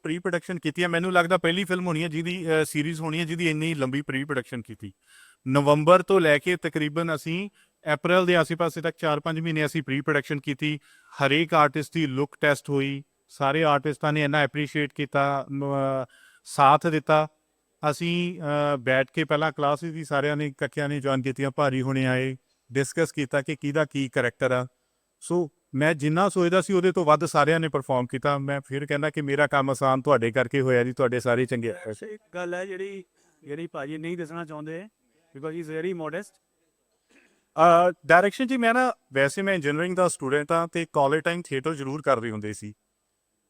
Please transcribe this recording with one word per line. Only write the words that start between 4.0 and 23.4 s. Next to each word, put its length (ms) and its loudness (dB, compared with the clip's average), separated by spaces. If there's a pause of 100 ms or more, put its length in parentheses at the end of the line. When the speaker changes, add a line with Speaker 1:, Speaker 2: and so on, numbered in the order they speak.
Speaker 1:
ਪ੍ਰੀ 220 -6
ਪ੍ਰੋਡਕਸ਼ਨ 380 -6
ਕੀਤੀ। 300 -16 (560)
ਨਵੰਬਰ 540 6
ਤੋਂ 180 4
ਲੈ 180 6
ਕੇ 180 -2
ਤਕਰੀਬਨ 600 -2
ਅਸੀਂ 340 -6 (440)
April 320 2
ਦੇ 100 4
ਆਸੇ-ਪਾਸੇ 460 0
ਤੱਕ 160 -6
ਚਾਰ 220 0
ਪੰਜ 200 -6
ਮਹੀਨੇ 260 -2
ਅਸੀਂ 180 -4
ਪ੍ਰੀ 180 -2
ਪ੍ਰੋਡਕਸ਼ਨ 380 0
ਕੀਤੀ। 400 -4 (320)
ਹਰੇਕ 420 0
ਆਰਟਿਸਟ 400 2
ਦੀ 140 0
ਲੁੱਕ 340 -4
ਟੈਸਟ 280 0
ਹੋਈ, 340 -2 (260)
ਸਾਰੇ 340 0
ਆਰਟਿਸਟਾਂ 500 2
ਨੇ 100 0
ਇੰਨਾ 140 0
ਐਪਰੀਸ਼ੀਏਟ 560 -2
ਕੀਤਾ, 580 -2
ਮ-, 540 -2 (380)
ਸਾਥ 440 6
ਦਿੱਤਾ। 400 2 (640)
ਅਸੀਂ, 520 -4
ਅਹ, 360 0
ਬੈਠ 360 0
ਕੇ 100 -2
ਪਹਿਲਾਂ 280 0
ਕਲਾਸਿਸ 420 -2
ਵੀ 100 -10
ਸਾਰਿਆਂ 340 0
ਨੇ 100 -4
ਇਕੱਠਿਆਂ 420 -4
ਨੇ 100 -4
ਜੁਆਇਨ 220 0
ਕੀਤੀਆਂ, 300 -4
ਭਾਰੀ 300 0
ਹੋਣੇ 260 0
ਆਏ, 300 -2 (340)
ਡਿਸਕਸ 400 0
ਕੀਤਾ 300 -2